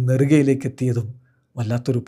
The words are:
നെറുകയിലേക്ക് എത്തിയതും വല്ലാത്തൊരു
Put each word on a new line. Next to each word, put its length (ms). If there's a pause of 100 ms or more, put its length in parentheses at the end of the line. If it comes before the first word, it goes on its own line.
നെറുകയിലേക്ക് 640
എത്തിയതും 380 (480)
വല്ലാത്തൊരു 520